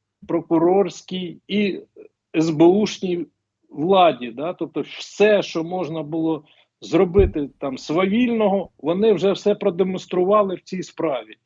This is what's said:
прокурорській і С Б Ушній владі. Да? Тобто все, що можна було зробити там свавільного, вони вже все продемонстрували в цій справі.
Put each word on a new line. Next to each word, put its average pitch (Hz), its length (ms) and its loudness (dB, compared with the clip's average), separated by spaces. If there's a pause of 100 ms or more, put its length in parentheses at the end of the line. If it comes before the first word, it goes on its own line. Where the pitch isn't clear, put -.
(280)
прокурорській 170 1080 0 (100)
і 202 320 -2 (560)
С 165 140 2
Б 156 140 2
Ушній 180 600 2 (440)
владі. 151 640 2
Да? 147 220 -8
Тобто 143 280 -8
все, 202 600 0
що - 220 -6
можна 165 400 -6
було 160 400 -4 (380)
зробити 175 680 2 (100)
там 131 180 -6
свавільного, 196 920 0 (100)
вони 196 340 2
вже 185 180 0
все 208 240 0
продемонстрували 190 1000 0
в - 60 -12
цій 185 220 -8
справі. 120 520 -6 (100)